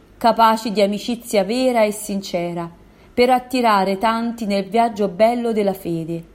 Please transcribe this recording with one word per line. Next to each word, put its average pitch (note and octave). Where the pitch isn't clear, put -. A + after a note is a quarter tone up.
capaci A3+
di G3
amicizia G3+
vera A#3+
e G#3+
sincera, F3
per B3
attirare A3
tanti A3+
nel G3
viaggio G#3
bello A3+
della G3+
fede. E3